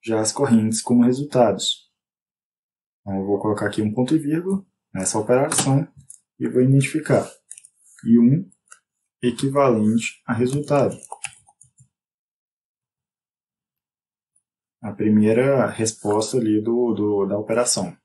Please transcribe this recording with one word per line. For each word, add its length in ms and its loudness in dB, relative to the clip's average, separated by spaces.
já 180 -2
as 120 -4
correntes 480 0
como 240 2
resultados. 880 -2
Então, 180 -6
eu 80 -4
vou 120 0
colocar 280 -2
aqui 160 -4
um 100 -2
ponto 220 0
e 40 2
vírgula 460 -2
nessa 280 -6
operação 680 0
e 100 -4
vou 140 0
identificar 680 0
I 120 6
um 320 2
equivalente 1000 0
a 80 -4
resultado. 640 0
A 120 -10
primeira 720 2
resposta 680 -4
ali 240 0
do, 320 0
do, 340 0
da 120 -4
operação. 680 -4